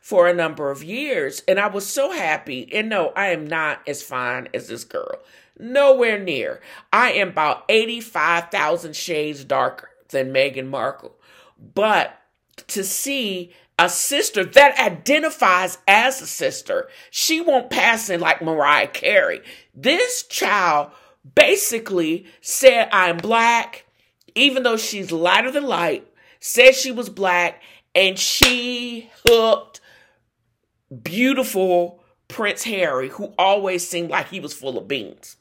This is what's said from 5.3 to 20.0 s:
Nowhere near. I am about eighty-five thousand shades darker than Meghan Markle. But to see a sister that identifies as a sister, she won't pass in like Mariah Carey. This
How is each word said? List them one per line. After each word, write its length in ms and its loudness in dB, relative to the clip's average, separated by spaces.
Nowhere 600 2
near. 400 -6
I 200 4
am 180 0
about 400 -2
eighty-five 800 0
thousand 460 -4
shades 500 -6
darker 460 -4
than 240 -4
Meghan 320 0
Markle. 500 -8
But 440 0
to 160 -6
see 680 -6
a 100 4
sister 560 -2
that 360 8
identifies 1000 0
as 360 2
a 40 -14
sister, 640 -6
she 280 -2
won't 300 0
pass 400 0
in 100 -2
like 220 0
Mariah 460 2
Carey. 540 0
This 480 -2